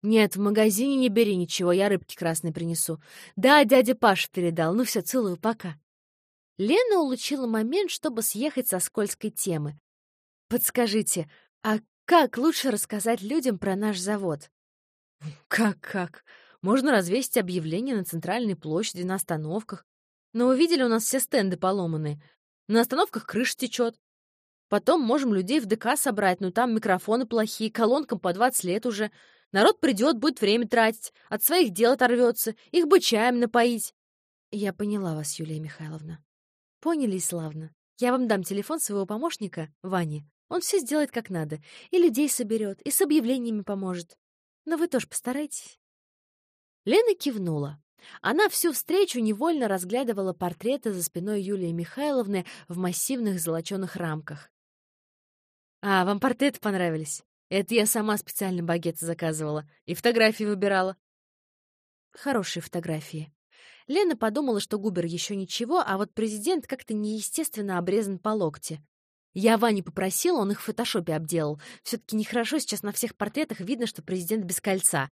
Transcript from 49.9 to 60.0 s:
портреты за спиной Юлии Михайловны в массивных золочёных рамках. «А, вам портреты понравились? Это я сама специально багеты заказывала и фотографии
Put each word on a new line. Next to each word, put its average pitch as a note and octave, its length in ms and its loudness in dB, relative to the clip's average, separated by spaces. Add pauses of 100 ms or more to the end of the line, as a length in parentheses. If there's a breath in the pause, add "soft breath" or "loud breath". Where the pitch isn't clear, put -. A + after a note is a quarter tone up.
портреты G#3+ 580 -4
за F#3 100 -4
спиной G3 400 -4
Юлии F#3 300 -4
Михайловны G3+ 760 -2 (220 loud breath)
в F3 100 -10
массивных F#3+ 600 -2
золочёных E3+ 560 -4
рамках. D#3 560 -8 (1300)
«А, F#3+ 220 2
вам G3+ 160 0
портреты C4+ 400 0
понравились? E3+ 640 -4 (260)
Это G3 260 -2
я G#3+ 100 4
сама G#3+ 320 0
специально F#3 460 -4
багеты E3+ 420 -2
заказывала D#3 640 -4 (160 soft breath)
и - 80 -6
фотографии A3 500 2